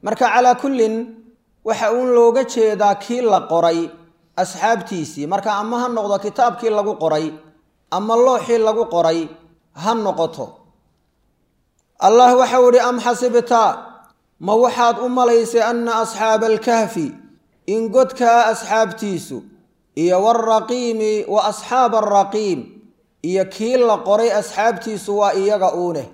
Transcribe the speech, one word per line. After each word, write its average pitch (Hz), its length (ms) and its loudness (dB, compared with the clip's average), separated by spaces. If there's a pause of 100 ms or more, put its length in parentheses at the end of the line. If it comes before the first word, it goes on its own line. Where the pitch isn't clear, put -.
Marka, 226 220 -2
calaa 247 300 4
kullin, 247 400 -2 (680)
waxa 220 280 -2
uun 254 220 -2
looga 233 280 4
jeedaa 208 520 0
kii 240 260 -6
la 208 200 2
qoray 165 380 0 (580)
asxaabtiisii. 180 920 -4
Marka, 196 260 -2
ama 220 260 -4
ha 247 80 -2
noqdo 208 320 -2
kitaabkii 233 500 -2
lagu 208 280 -2
qoray, 156 320 0 (600)
ama 208 240 -2
looxii 240 420 2
lagu 220 280 0
qoray 165 340 0 (560)
ha 180 180 -4
noqoto. 165 520 -4 (1500)
Allah 247 360 6
waxa 247 240 2
uu 247 120 6
yidhi, 247 80 6
"Am 240 200 -2
xasibta, 240 640 0 (800)
ma 185 140 -2
waxaad 233 440 2
u 247 100 -4
malaysay, 233 520 2
anna 233 300 -2 (100)
asxaaba 220 460 -2
alkahfi, 220 600 -2 (600)
in 220 220 -2
godkaa 247 600 2
asxaabtiisu, 208 880 -4 (600)
iyo 175 260 2
warraqiimi, 220 1040 0
wa 208 180 0
asxaaba 233 540 0
arraqiim, 202 600 0 (640)
iyo 185 220 0
kii 220 320 -4
la 233 200 2
qoray 208 340 0
asxaabtiisu 208 840 -4
waa 202 160 2
iyaga 190 420 2
uune." 175 280 -4 (100)